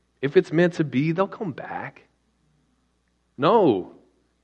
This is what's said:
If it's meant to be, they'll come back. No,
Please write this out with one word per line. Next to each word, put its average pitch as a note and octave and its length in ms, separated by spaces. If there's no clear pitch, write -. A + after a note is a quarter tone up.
If C#3+ 160
it's F3+ 160
meant F3 220
to E3 100
be, C#3 280
they'll F#3 160
come F#3 240
back. - 500
No, C#3+ 560